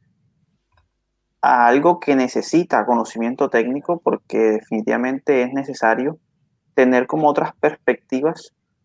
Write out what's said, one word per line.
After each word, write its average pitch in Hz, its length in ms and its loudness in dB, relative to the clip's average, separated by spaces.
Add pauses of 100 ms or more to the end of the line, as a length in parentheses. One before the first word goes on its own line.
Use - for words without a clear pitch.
(1400)
a 127 240 4
algo 147 340 4
que 143 160 0
necesita 127 720 0
conocimiento 117 640 -2
técnico, 135 520 -2
porque - 360 -4
definitivamente 117 1040 0
es 127 100 -4
necesario 131 680 -2 (560)
tener 127 320 4
como 151 220 0
otras 151 280 -2
perspectivas 151 960 -4 (320)